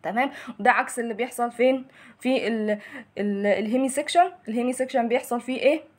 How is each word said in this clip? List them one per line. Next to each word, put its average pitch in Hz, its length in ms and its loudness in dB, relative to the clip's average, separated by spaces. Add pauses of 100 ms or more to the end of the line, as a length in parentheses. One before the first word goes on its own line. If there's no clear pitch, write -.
تمام؟ 240 280 0 (280)
وده 226 120 4
عكس 240 280 0
اللي 233 140 -4
بيحصل 240 380 -4
فين؟ 262 340 2 (340)
في 247 280 0
ال-، 214 300 0 (400)
ال-، 202 280 -2
الهيمي 226 440 2
سيكشن. 339 420 2 (160)
الهيمي 240 260 -2
سيكشن 254 340 0
بيحصل 240 340 -2
فيه 254 180 -6
ايه؟ 311 220 4 (160)